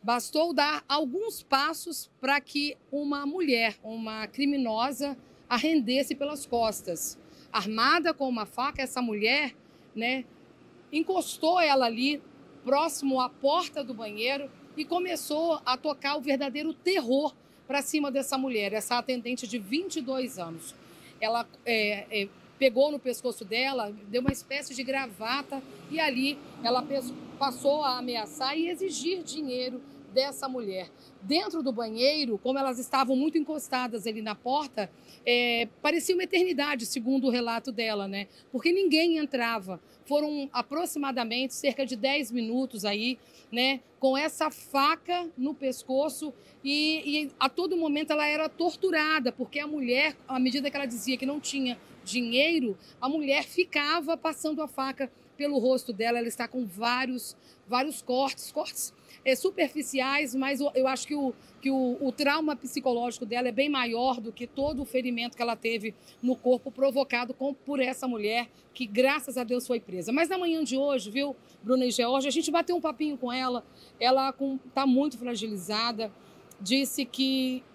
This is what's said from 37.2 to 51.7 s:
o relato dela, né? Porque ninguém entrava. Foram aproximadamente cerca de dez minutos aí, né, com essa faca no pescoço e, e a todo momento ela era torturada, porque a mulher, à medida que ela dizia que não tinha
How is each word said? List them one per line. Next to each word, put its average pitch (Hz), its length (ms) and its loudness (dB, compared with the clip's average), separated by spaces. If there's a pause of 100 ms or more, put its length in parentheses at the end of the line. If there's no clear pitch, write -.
o 262 40 4
relato 233 400 0
dela, 208 380 -2
né? 196 180 -6 (240)
Porque 269 220 2
ninguém 330 460 4
entrava. 233 600 -2 (260)
Foram 294 460 2
aproximadamente 254 1000 -2
cerca 277 320 0
de 254 100 -4
dez 262 360 0
minutos 233 560 -2
aí, 220 320 0 (340)
né, 254 280 2 (200)
com 262 160 4
essa 302 340 0
faca 320 840 0
no 269 180 -2
pescoço 269 800 -2 (320)
e, 302 400 2
e 294 340 0
a 269 100 4
todo 349 280 -2
momento 302 360 0
ela 302 140 2
era 302 220 0
torturada, 311 840 0
porque - 260 -6
a 294 80 -4
mulher, 294 500 0 (100)
à 262 120 -4
medida 262 320 2
que 285 60 -6
ela 277 100 -2
dizia 240 300 -2
que 262 100 -4
não 285 120 -4
tinha 262 400 -4 (260)